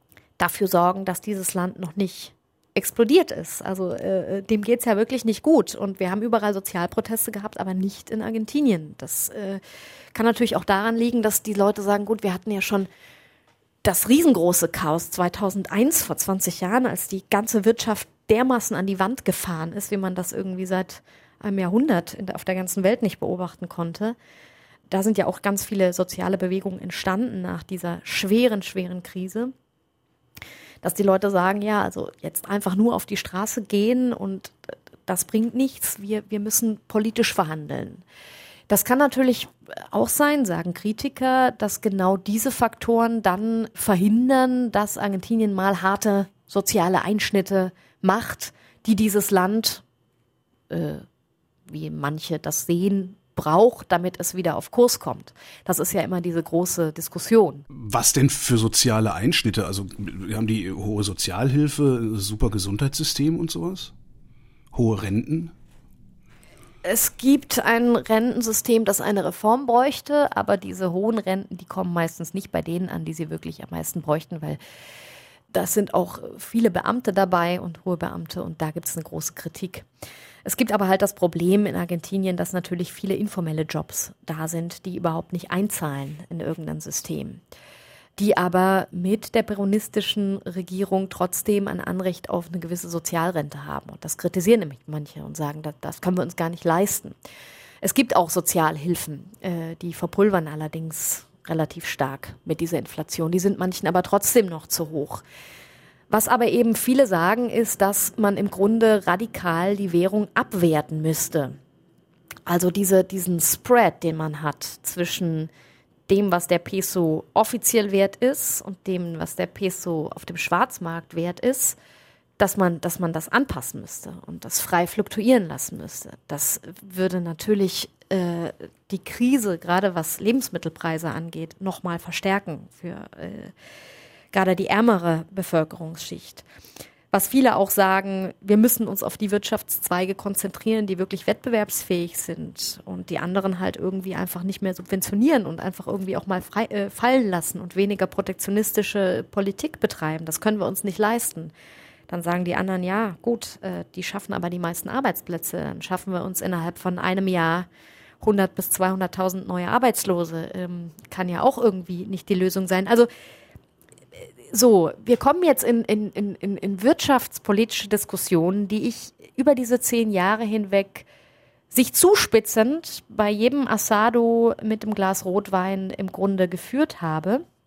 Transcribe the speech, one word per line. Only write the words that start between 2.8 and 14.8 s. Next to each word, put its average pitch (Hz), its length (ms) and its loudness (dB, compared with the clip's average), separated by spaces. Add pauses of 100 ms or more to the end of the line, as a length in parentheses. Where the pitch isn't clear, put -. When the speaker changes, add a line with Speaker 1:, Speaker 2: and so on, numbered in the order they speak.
Speaker 1:
ist. - 300 -10
Also, 185 300 -4
äh, 190 520 -2
dem 214 180 0
geht's 233 240 2
ja 220 100 4
wirklich 226 300 0
nicht 220 180 0
gut. 302 320 6
Und 196 240 -6
wir 185 100 -2
haben 202 120 -2
überall 214 320 2
Sozialproteste 196 800 -4
gehabt, 208 280 -10
aber 190 140 -4
nicht 190 380 -4
in 220 100 -4
Argentinien. 220 760 0
Das, - 300 -6
äh, 196 320 -8 (540)
kann 220 120 0
natürlich 226 300 2
auch 180 80 -2
daran 208 320 2
liegen, 233 260 2
dass 214 220 2
die 214 100 -4
Leute 202 280 4
sagen, 202 240 2
"Gut, 208 180 -2
wir 190 100 0
hatten 180 180 -6
ja 196 100 -2
schon 196 260 0 (960)
das 185 240 2
riesengroße 208 640 6
Chaos 165 420 -2